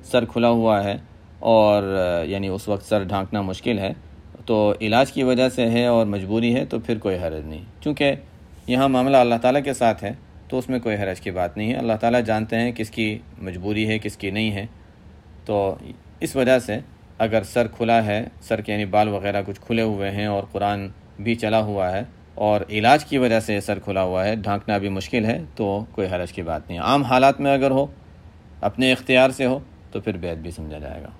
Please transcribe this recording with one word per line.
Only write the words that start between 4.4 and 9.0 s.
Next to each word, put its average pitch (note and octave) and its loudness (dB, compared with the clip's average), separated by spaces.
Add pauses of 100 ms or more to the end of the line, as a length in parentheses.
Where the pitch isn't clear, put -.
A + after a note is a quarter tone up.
تو G#2+ 4
علاج A#2 2
کی C#3 -2
وجہ B2+ 4
سے B2 0
ہے A#2+ 2
اور A#2 4
مجبوری G#2 0
ہے C#3 0
تو C3 -6
پھر A2 -4
کوئی F#2+ -2
حرج D#2+ -6
نہیں، D#2 -12 (160)
چونکہ C#3+ 0 (520)
یہاں C3 2
معاملہ C3 4